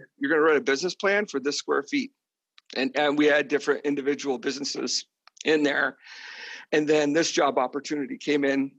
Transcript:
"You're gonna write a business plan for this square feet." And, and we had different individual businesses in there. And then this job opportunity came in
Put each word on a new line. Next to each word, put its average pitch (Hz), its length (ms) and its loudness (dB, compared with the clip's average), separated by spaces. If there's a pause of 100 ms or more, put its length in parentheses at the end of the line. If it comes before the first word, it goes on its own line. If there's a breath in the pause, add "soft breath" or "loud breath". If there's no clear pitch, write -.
(180)
"You're 139 120 -2
gonna 156 120 4
write 156 160 6
a 127 40 0
business 143 340 0
plan 202 320 0
for 139 140 -4
this 143 160 -2
square 139 260 -2
feet." 139 280 -4 (640)
And, 131 200 -2
and 147 200 2
we 147 80 6
had 147 220 4
different 143 380 -2
individual 139 540 -2
businesses 135 640 -6 (400)
in 156 160 4
there. 139 360 0 (720 loud breath)
And 151 160 2
then 151 260 4
this 160 180 2
job 139 280 2
opportunity 135 580 -4
came 147 280 0
in 135 340 0